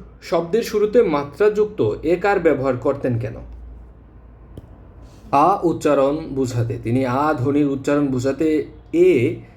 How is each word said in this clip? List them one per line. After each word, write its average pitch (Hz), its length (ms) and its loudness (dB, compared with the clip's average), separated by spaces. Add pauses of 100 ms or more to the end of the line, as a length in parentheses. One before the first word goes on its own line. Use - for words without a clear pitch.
(220)
শব্দের 170 400 -2
শুরুতে 208 400 2
মাত্রাযুক্ত 196 920 0 (100)
একার 180 360 2
ব্যবহার 135 360 2
করতেন 135 420 -2
কেন? 113 160 -6 (2000)
আ 160 300 4
উচ্চারণ 143 540 2
বোঝাতে, 127 680 -4
তিনি 127 240 0
আ 143 280 0
ধ্বনির 143 340 0
উচ্চারণ 143 400 0
বোঝাতে 135 580 0 (260)
এ 165 420 4 (220)